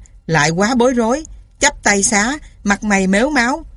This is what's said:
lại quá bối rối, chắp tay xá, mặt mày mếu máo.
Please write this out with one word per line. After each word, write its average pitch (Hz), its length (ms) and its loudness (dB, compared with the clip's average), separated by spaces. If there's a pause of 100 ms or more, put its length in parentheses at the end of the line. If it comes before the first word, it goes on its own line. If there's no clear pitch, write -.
(260)
lại 156 240 2
quá 202 240 0
bối 247 200 2
rối, 240 300 -2 (340)
chắp - 240 -2
tay 202 200 2
xá, 226 360 0 (260)
mặt 208 200 -2
mày 196 220 2
mếu 208 240 2
máo. 277 340 -2 (120)